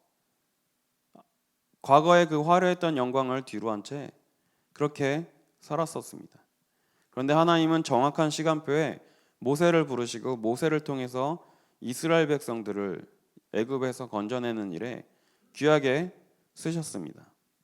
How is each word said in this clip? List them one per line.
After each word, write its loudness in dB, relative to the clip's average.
과거의 6
그 0
화려했던 2
영광을 -2
뒤로 -6
한 -6
채 -12
그렇게 -2
살았었습니다. -8
그런데 0
하나님은 4
정확한 2
시간표에 -2
모세를 4
부르시고 -4
모세를 0
통해서 -4
이스라엘 0
백성들을 -4
애굽에서 -4
건져내는 -4
일에 -10
귀하게 2
쓰셨습니다. -8